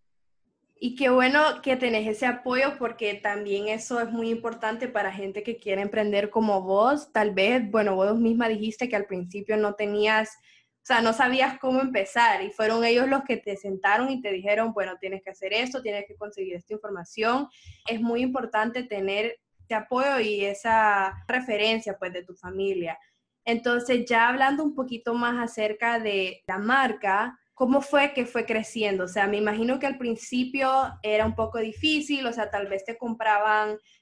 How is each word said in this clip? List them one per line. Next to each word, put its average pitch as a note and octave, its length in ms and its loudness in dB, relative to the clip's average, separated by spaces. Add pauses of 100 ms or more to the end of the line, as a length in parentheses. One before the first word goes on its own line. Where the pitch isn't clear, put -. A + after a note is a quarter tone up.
(760)
Y B3 180 -6
qué C4 140 2
bueno B3+ 520 4
que C4 160 0
tenés A3+ 280 0
ese A3 200 -2
apoyo, B3+ 520 0
porque A3+ 360 -4
también G3+ 560 -4
eso A3 320 -4
es A3 100 -4
muy A3+ 180 -2
importante A3+ 600 -4
para G3 240 -2
gente G3 280 -8
que A3+ 140 -6
quiere G3 260 -4
emprender G#3 480 0
como G#3+ 320 2
vos. G#3+ 520 2
Tal G#3 200 2
vez, G#3 380 2
bueno, G#3 240 2
vos G3+ 240 2
misma A#3 300 2
dijiste A3 400 -4
que A3+ 80 -2
al G3+ 80 -2
principio G3 500 -6
no G#3 200 0
tenías, G#3+ 600 0
o - 500 -20
sea, A#3 160 4
no A3+ 120 4
sabías C4 460 2
cómo C4 200 0
empezar, A3+ 640 2
y G#3 80 -6
fueron A3+ 320 0
ellos A#3+ 240 4
los C4+ 160 2
que A#3+ 140 -2
te G3+ 180 -8
sentaron G3+ 540 0
y C4 120 -4
te G#3 120 -4
dijeron, G#3 400 0
"Bueno, F#3 260 -4
tienes F#3+ 240 -8
que G3 60 -12
hacer F#3+ 240 -6
esto, B3+ 280 -2
tienes G#3 260 -6
que G3+ 100 -20
conseguir G3 380 -8
esta F3 180 -12
información". G#3+ 720 -2 (400)
Es A3+ 140 -4
muy A#3 200 0
importante A#3+ 640 -2
tener G#3 560 -4 (240)
ese A3+ 120 -6
apoyo B3+ 440 0
y G#3 240 0
esa G3+ 840 2
referencia, A3+ 720 0
pues, F#3 140 -6
de F3+ 140 -10
tu F3+ 100 -20
familia. F#3 640 -4 (460)
Entonces, A#3+ 600 0
ya A#3 220 4
hablando C4+ 340 2
un D4 140 0
poquito A#3+ 380 -4
más A#3+ 280 0
acerca A#3 580 -2
de G3 480 -2
la F#3 100 -4
marca, A3 840 0 (140)
¿cómo C4 260 4
fue C#4+ 340 2
que B3 120 -2
fue A#3 200 -4
creciendo? G#3+ 600 -2
O - 20 -8
sea, G3 200 0
me G#3 100 0
imagino A3 420 0
que C#4 80 -2
al C4+ 100 -4
principio B3+ 720 -2 (320)
era G#3+ 240 2
un A3 100 -2
poco A3+ 240 -4
difícil, C#4+ 680 -2
o A3+ 60 -4
sea, G#3+ 180 -4
tal G3+ 160 -4
vez F#3+ 160 -6
te A#3 140 -10
compraban G#3+ 800 0 (240)